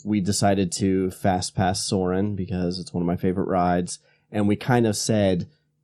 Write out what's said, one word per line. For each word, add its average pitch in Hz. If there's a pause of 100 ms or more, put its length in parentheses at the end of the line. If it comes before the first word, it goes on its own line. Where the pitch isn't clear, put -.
we 104
decided 98
to 95
fast 92
pass 92
Soarin' 95
because 90
it's 87
one 87
of 87
my 87
favorite 92
rides. 90 (340)
And 104
we 104
kind 120
of 104
said, 98 (360)